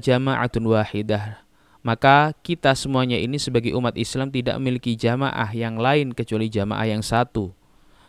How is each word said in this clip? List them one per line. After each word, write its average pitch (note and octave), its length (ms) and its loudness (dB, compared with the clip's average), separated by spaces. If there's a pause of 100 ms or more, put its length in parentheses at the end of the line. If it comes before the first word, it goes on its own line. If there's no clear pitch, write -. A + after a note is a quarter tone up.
jama'atun B2 640 0
wahidah. G#2+ 720 0 (480)
Maka C#3 560 4
kita D3 320 2
semuanya B2+ 440 0
ini C3 200 -2
sebagai A#2+ 360 0
umat A#2+ 240 -2
Islam C3 320 -4
tidak B2+ 280 -2
memiliki B2 400 -2
jamaah A#2+ 560 0
yang A2+ 240 -4
lain C3 360 0
kecuali A2 360 -2
jamaah G#2+ 360 -2
yang A2 160 -2
satu. A2+ 520 -2 (540)